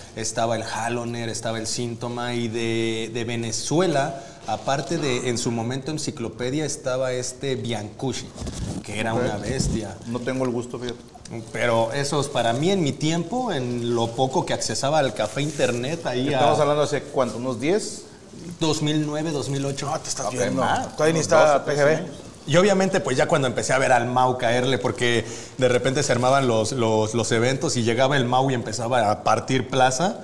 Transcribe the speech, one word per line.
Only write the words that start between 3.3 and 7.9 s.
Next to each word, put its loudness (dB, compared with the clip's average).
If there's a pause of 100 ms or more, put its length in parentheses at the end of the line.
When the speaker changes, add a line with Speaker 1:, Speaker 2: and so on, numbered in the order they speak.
Speaker 1:
aparte -2
de, 0
en 0
su -2
momento, -4
Enciclopedia, -4
estaba -2
este -4
Biancucci, -6 (560)